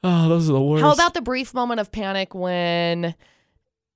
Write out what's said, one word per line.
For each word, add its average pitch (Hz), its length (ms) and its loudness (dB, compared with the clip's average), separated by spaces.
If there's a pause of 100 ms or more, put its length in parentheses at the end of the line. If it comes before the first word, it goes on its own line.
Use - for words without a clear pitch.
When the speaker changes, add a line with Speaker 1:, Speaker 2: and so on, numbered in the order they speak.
Speaker 1:
Oh, 170 220 4
those 165 220 2
are - 20 2
the 135 80 2
worst. 151 220 2
Speaker 2:
How 302 100 6
about 339 220 2
the 330 80 -4
brief 254 320 -6
moment 240 260 -2
of 208 100 -6
panic 196 440 -6
when 170 800 -2 (800)